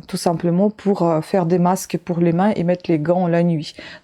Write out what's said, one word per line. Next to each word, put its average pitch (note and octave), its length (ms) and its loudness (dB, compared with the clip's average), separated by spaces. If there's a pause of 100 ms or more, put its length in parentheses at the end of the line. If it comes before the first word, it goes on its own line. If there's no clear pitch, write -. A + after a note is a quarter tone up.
tout - 80 -8
simplement F3 540 0
pour, G3 320 -2
euh, E3 180 2
faire F3 260 -2
des F3 140 2
masques F3+ 440 0
pour E3+ 140 -4
les E3+ 140 2
mains F#3 240 2
et E3+ 80 -2
mettre F3+ 260 -2
les E3 80 4
gants F3 300 0
la E3+ 160 2
nuit. E3 300 -2 (300)